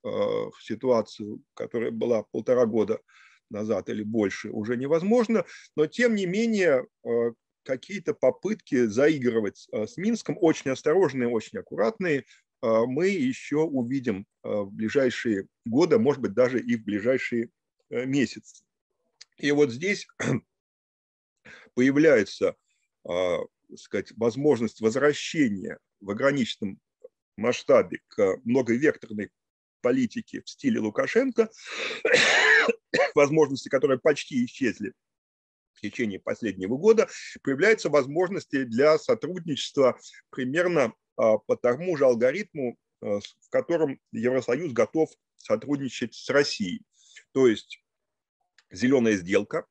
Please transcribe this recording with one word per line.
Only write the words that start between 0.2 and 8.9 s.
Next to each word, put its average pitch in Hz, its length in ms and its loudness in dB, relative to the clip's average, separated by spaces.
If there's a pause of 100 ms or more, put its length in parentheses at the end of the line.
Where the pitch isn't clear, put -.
ситуацию, 110 800 -4 (120)
которая 123 360 -6
была 120 400 -2
полтора 123 340 2
года 110 340 0 (520)
назад 107 380 -4
или 107 140 -6
больше, 107 480 -2
уже 110 260 -4
невозможно, 190 680 2 (300)
но 151 120 2
тем 233 280 0
не 196 100 -2
менее, 185 640 2 (180)
а, 117 280 0 (320)
какие-то 160 500 -6
попытки 131 720 0
заигрывать, 117 880 0